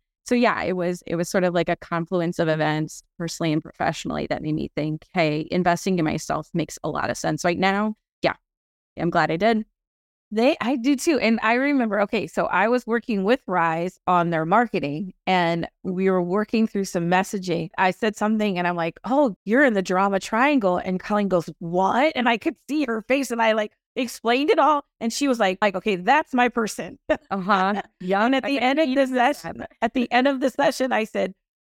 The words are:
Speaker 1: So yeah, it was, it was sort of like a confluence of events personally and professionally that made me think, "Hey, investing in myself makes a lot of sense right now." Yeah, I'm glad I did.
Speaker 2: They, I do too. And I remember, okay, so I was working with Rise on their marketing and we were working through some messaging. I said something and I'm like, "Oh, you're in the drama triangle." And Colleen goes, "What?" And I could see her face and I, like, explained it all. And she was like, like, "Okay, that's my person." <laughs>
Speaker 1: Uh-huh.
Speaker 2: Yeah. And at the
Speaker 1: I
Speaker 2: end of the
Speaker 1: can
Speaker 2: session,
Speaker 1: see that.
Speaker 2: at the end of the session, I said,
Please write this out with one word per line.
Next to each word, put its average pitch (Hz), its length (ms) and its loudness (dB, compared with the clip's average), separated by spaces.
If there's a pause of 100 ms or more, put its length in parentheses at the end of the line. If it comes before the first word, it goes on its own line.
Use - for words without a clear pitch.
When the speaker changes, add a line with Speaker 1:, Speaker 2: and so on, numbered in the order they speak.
(260)
Speaker 1:
So 247 80 0
yeah, 233 280 2
it 185 100 -2
was, 180 340 -2
it 170 100 -4
was 170 120 -2
sort 185 160 0
of 180 80 2
like 170 160 0
a 175 80 0
confluence 170 640 -4
of 165 100 2
events 156 540 -2 (160)
personally 165 340 -2
and 160 100 0
professionally - 680 -4
that - 120 -6
made 156 120 -4
me - 200 -4
think, 151 380 -4
"Hey, 156 380 0
investing 180 480 0
in 156 80 0
myself 151 480 -4
makes 160 280 -4
a 156 60 -4
lot 143 220 -4
of 123 80 -4
sense 156 260 -4
right 175 140 0
now." 196 380 0 (260)
Yeah, - 120 2 (640)
I'm 170 120 0
glad 165 200 2
I 165 60 0
did. 220 300 2 (640)
Speaker 2:
They, 233 300 2
I 254 160 -2
do 254 200 2
too. 285 220 2
And 226 240 2
I 220 120 2
remember, 247 460 0
okay, 202 260 -2
so 170 200 -2
I 196 220 2
was 247 180 0
working 220 380 -2
with 233 220 2
Rise 170 600 -2
on 175 220 2
their 160 160 0
marketing 185 680 0 (140)
and 170 420 0 (160)
we 185 260 0
were 185 120 2
working 208 440 0
through 202 180 -2
some 170 260 -2
messaging. 180 580 0 (100)
I 185 140 2
said 214 240 -2
something 208 420 0
and 175 80 0
I'm 175 100 -2
like, 170 280 -4
"Oh, 254 400 2
you're 247 200 4
in 233 100 4
the 196 80 2
drama 190 360 2
triangle." 220 600 2
And 185 200 -2
Colleen 208 300 -2
goes, 175 300 0
"What?" 190 580 0
And 247 100 0
I 233 120 2
could 311 180 -4 (120)
see 294 180 -2
her 220 160 -4
face 262 280 -2
and 233 100 -2
I, 226 120 4
like, 214 200 -2 (240)
explained 254 540 0
it 320 100 4
all. 285 240 4 (160)
And 226 120 -2
she - 140 -2
was 240 140 2
like, 190 220 0
like, 202 120 2
"Okay, 190 220 -2
that's 214 380 0
my 247 160 4
person." 196 480 -6 (100)
<laughs> - 0 - (220)
Speaker 1:
Uh-huh. 196 520 0 (180)
Speaker 2:
Yeah. 196 260 0
And 262 80 2
at 262 100 0
the 277 140 -2
Speaker 1:
I 233 40 -2
Speaker 2:
end 269 160 2
of 320 100 4
the 254 60 0
Speaker 1:
can 269 140 2
Speaker 2:
session, 254 460 0
Speaker 1:
see - 60 -18
that. - 100 -14 (120)
Speaker 2:
at 233 120 0
the 247 180 0
end 254 160 4
of 269 120 0
the 269 100 2
session, 262 420 0
I 220 120 0
said, 196 300 -4 (360)